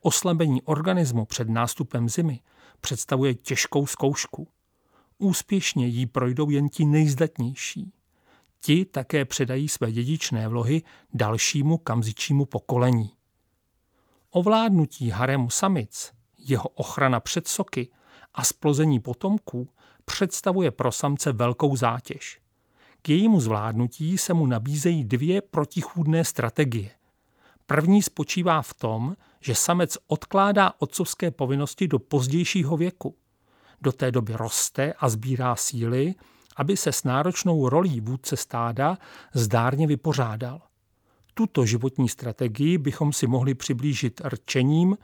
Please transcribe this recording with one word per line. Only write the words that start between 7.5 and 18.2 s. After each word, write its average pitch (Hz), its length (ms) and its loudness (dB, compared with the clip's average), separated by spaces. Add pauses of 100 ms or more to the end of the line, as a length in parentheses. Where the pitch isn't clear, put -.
Ti 165 220 4
také 143 400 -2
předají 131 440 -4
své 113 240 -2
dědičné 120 560 -2
vlohy 120 340 0 (320)
dalšímu 139 640 0
kamzičímu 117 680 0
pokolení. 123 680 0 (1200)
Ovládnutí 185 800 2
harému 123 400 0
samic, 175 640 -2 (260)
jeho 131 300 -2
ochrana 127 520 0
před - 280 -6
soky - 400 -6 (460)